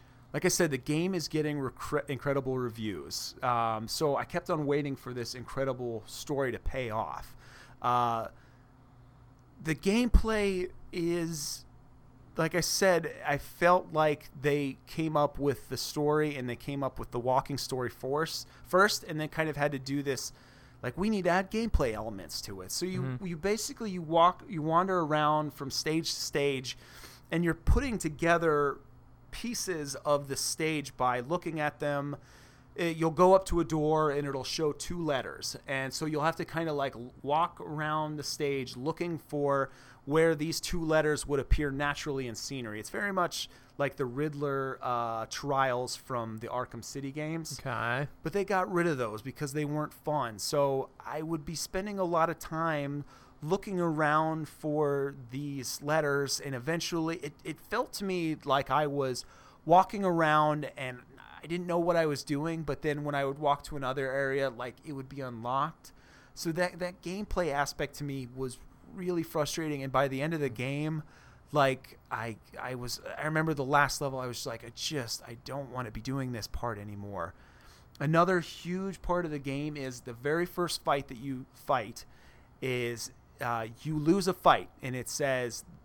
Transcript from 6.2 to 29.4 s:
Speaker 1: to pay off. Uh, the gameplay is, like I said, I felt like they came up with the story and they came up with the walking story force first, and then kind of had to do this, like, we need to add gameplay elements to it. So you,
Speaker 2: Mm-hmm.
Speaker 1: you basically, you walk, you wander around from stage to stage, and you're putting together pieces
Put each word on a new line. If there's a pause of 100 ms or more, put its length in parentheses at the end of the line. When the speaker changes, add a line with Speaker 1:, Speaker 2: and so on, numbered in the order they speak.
Speaker 1:
to
pay
off. (460)
Uh, (1400)
the
gameplay (220)
is, (720)
like
I
said, (140)
I
felt
like (120)
they (100)
came
up
with
the
story
and
they
came
up
with
the
walking
story
force (200)
first,
and
then
kind
of
had
to
do
this, (480)
like,
we
need
to
add
gameplay
elements
to
it.
So
you,
Speaker 2:
Mm-hmm.
Speaker 1:
you
basically,
you
walk,
you
wander
around
from
stage
to
stage, (540)
and
you're
putting
together (520)
pieces